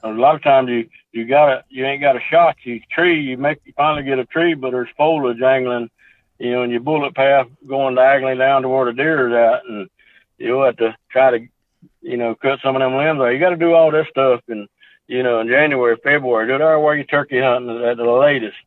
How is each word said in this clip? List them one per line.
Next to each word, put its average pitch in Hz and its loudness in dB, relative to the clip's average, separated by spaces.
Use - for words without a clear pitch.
a 110 -8
lot 123 2
of 156 -12
times 135 2
you, 117 -4
you 117 -8
gotta, 135 2
you 131 -8
ain't 139 -4
got 139 2
a 120 -8
shot. 160 2
You 120 -10
tree, 170 0
you 131 -8
make, 147 -4
you - -20
finally 147 -2
get 135 -4
a 123 -4
tree, 165 -2
but 131 -6
there's 123 -6
foliage 143 0
angling, 127 0
you 120 -6
know, 123 -2
in 120 -4
your 120 -4
bullet 139 -2
path 135 2
going 135 -2
diagonally 131 2
down 135 0
to 131 -4
where 131 0
the 120 -4
deer 139 -2
is 117 -2
at, 117 2
and 104 -12
you'll 127 -2
have 123 0
to 113 -2
try 131 4
to, 113 -10
you 131 -8
know, 117 -4
cut 135 -4
some 135 -2
of 131 -2
them 131 -2
limbs 151 -2
out. 123 0
You 131 -2
gotta 180 0
do 170 0
all 165 6
this 156 0
stuff, 131 0
and, 107 -10
you 127 -4
know, 120 0
in 113 -4
January, 131 0
February, 127 0
do 131 -2
it 139 0
everywhere 151 2
you 143 -6
turkey 139 -2
hunting 123 -2
at 120 -2
the 117 -4
latest 120 2